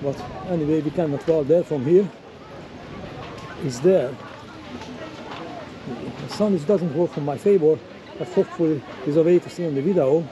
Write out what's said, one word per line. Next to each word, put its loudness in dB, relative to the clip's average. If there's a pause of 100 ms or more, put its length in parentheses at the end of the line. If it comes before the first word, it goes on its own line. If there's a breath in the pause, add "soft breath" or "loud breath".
but -4 (280)
anyway, 2
we -2
cannot 0
go 4
there 6
from -2
here. 6 (1500)
It's -4
there. 4 (2250)
The -10
sun 2
is, 0
doesn't 2
work 0
in -4
my -4
favor, 6 (400)
but -4
hopefully 2 (240)
there's 2
a 6
way 6
to -8
see -6
on 0
the 0
video. 4